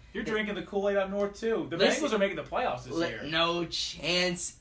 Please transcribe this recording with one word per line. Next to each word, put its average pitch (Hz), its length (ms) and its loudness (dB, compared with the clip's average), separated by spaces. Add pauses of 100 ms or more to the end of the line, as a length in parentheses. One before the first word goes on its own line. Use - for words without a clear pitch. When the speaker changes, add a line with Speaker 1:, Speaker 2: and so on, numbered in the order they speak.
(120)
Speaker 1:
You're 220 140 -4
Speaker 2:
The 220 60 -2
Speaker 1:
drinking 208 240 0
the 175 80 -4
Kool-Aid 202 340 2
up 190 120 2
north, 202 300 0
too. 226 300 2
The 165 80 -4
Speaker 2:
Listen, 254 320 2
Speaker 1:
Bengals 220 40 0
are 214 40 4
making 196 180 2
the 147 80 -4
playoffs 170 400 -2
this 123 100 -10
Speaker 2:
li-, 165 140 2
Speaker 1:
year. - 160 -6
Speaker 2:
no 170 400 2
chance 175 960 -2